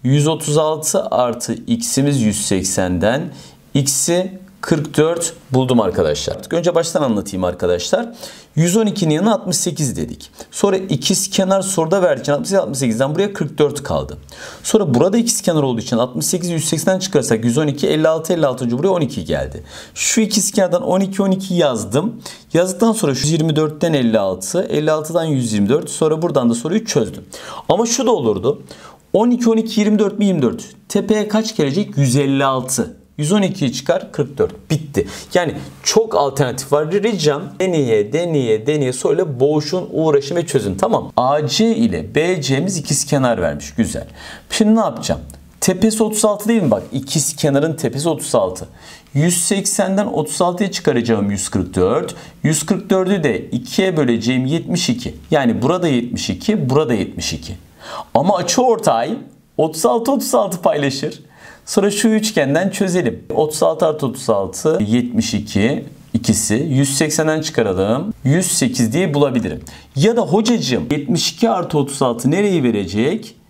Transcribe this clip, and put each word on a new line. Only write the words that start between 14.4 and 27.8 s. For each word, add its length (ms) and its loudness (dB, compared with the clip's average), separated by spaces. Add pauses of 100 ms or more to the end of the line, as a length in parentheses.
Sonra 320 2
burada 240 4
ikiz 240 0
kenar 200 2
olduğu 180 0
için 160 -2
altmış 300 -2
sekiz 240 -2
yüz 140 -2
seksenden 340 0
çıkarsak 460 0
yüz 140 2
on 80 2
iki, 220 0
elli 200 2
altı, 240 -2
elli 140 2
altıncı 320 -2
buraya 100 0
on 120 2
iki 240 -4
geldi. 380 -4 (320)
Şu 260 0
ikiz 300 0
kenardan 320 2
on 180 2
iki, 220 -2
on 80 2
iki 240 -2
yazdım. 680 0 (300)
Yazdıktan 400 2
sonra 220 0
şu 60 -4
yüz 120 0
yirmi 240 0
dörtten 360 0
elli 260 2
altı, 440 -2
elli 280 0
altıdan 340 0
yüz 280 0
yirmi 160 2
dört, 220 2
sonra 320 0
buradan 280 2
da 40 2
soruyu 300 -2
çözdüm. 400 -2 (440)
Ama 180 2